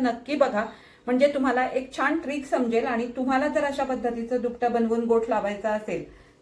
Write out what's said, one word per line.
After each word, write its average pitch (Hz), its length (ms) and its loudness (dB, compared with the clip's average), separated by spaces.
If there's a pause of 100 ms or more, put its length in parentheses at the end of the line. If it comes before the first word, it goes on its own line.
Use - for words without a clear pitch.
नक्की 254 360 -2
बघा, 226 280 2 (420)
म्हणजे 254 280 4
तुम्हाला 254 320 2
एक 262 300 -4
छान 302 240 0
ट्रिक 285 260 -6
समजेल 247 400 2
आणि 240 200 -2 (100)
तुम्हाला 269 320 2
जर 294 160 2
अशा 277 200 -2
पद्धतीचं 233 580 -2
दुपटं 240 300 0
बनवून 233 320 2
गोठ 226 240 2
लावायचा 208 420 -2
असेल 208 340 -4 (380)